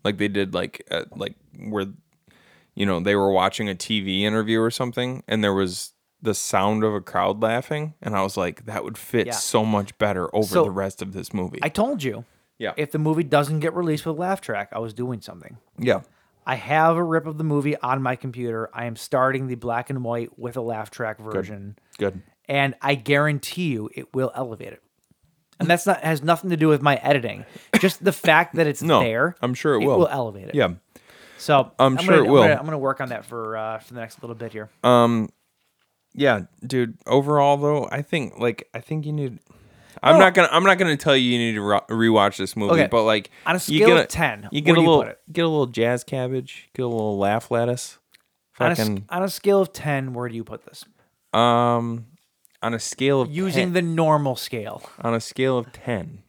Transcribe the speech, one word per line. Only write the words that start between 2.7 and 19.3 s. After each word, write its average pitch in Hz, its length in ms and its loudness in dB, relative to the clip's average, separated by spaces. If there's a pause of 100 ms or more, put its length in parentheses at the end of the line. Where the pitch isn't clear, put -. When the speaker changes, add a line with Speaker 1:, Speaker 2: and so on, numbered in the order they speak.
Speaker 1:
you 101 120 -4
know, 90 160 0
they 101 140 0
were 98 160 2
watching 98 360 0
a 95 80 -6
T 107 240 -4
V 95 260 -2
interview 110 360 0
or 117 100 0
something, 127 560 -6
and 110 160 0
there 101 100 2
was 92 380 -2 (300)
the 107 120 -2
sound 104 500 0
of 107 100 0
a 101 60 -4
crowd 98 420 -2
laughing, 147 600 -4
and 107 120 -8
I 98 100 0
was 98 120 -6
like, 87 300 -6
"That 107 180 -8
would - 140 -12
fit 117 300 -2
Speaker 2:
Yeah. 120 60 -8
Speaker 1:
so 110 300 0
much 104 340 -2
better 95 380 -2
over 107 120 2
Speaker 2:
So, 165 180 2
Speaker 1:
the 101 60 -4
rest 95 300 -6
of 98 120 -10
this - 200 -12
movie." 90 280 -6
Speaker 2:
I 156 80 0
told 220 340 -4
you, 120 220 -8 (320)
Speaker 1:
Yeah. 107 180 -6
Speaker 2:
if 151 160 -6
the 156 80 -4
movie 156 240 0
doesn't 147 380 0
get 160 120 -4
released 165 320 -4
with 156 120 -4
a - 20 -10
laugh 190 220 -4
track, 101 320 -8
I 110 60 -8
was 113 140 -10
doing 120 280 -8
something. 87 340 -20 (220)
Speaker 1:
Yeah. 117 240 0 (440)
Speaker 2:
I 131 100 -2
have 160 420 2
a 175 60 0
rip 165 220 0
of 156 120 -10
the 160 80 -4
movie 147 320 0
on 135 240 -2
my 127 160 -2
computer. 117 560 -6
I 117 120 -8
am 117 120 -10
starting 131 500 0